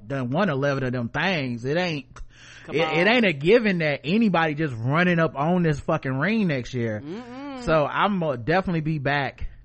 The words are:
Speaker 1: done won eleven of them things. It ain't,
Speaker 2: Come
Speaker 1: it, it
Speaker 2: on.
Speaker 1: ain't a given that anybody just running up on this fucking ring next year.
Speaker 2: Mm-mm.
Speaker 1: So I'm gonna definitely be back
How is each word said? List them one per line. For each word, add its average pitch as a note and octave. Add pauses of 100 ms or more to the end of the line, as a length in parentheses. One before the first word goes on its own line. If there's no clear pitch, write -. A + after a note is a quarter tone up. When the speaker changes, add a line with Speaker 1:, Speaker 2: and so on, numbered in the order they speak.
Speaker 1:
done B2+
won F3
eleven C3+
of B2+
them B2
things. C#3
It D3
ain't, E3 (600)
Speaker 2:
Come D#3
Speaker 1:
it, D#3
it E3
Speaker 2:
on. A#3
Speaker 1:
ain't B3
a F3
given F#3
that D3
anybody E3+
just C#3+
running E3
up D#3+
on E3+
this D3+
fucking D3
ring F#3+
next C3
year. A2+
Speaker 2:
Mm-mm. B3
Speaker 1:
So D#3
I'm F3
gonna D3+
definitely E3
be D#3
back C#3 (180)